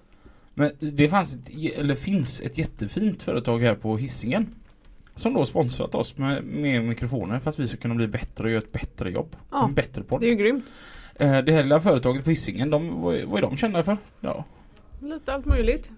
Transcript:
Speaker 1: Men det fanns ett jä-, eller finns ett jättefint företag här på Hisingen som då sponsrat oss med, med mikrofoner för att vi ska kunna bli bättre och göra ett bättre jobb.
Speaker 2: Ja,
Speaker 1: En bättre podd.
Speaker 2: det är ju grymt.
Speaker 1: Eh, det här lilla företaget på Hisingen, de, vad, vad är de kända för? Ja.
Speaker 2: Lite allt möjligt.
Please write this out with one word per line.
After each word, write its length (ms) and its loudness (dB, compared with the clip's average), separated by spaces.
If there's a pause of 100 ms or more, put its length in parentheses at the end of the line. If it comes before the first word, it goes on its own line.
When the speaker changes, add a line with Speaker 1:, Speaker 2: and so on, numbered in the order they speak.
(540)
Speaker 1:
Men 260 2
det 300 2
fanns 260 2
ett 140 -16
jä-, 300 -6
eller 160 0
finns 460 -2
ett 160 -6
jättefint 680 -4
företag 360 0
här 160 4
på 220 -2
Hisingen 500 -2 (680)
som 180 0
då 120 2
sponsrat 500 -2
oss 220 -4
med, 260 -2
med 400 0
mikrofoner 560 -2
för 100 -4
att 100 -4
vi 80 0
ska 100 -6
kunna 180 -4
bli 120 2
bättre 360 -6
och 60 0
göra 120 2
ett 100 -16
bättre 400 -6
jobb. 240 -4 (160)
Speaker 2:
Ja, 140 2
Speaker 1:
En 80 0
bättre 300 -2
podd. 180 -2
Speaker 2:
det 60 2
är 20 6
ju 60 4
grymt. 300 2 (500)
Speaker 1:
Eh, 220 4
det 140 4
här 120 6
lilla 160 6
företaget 440 4
på 60 2
Hisingen, 400 0
de, 320 -2
vad, 200 0
vad 160 -2
är 40 2
de 160 0
kända 260 2
för? 140 0 (220)
Ja. 260 -6 (560)
Speaker 2:
Lite 320 -8
allt 120 -6
möjligt. 520 2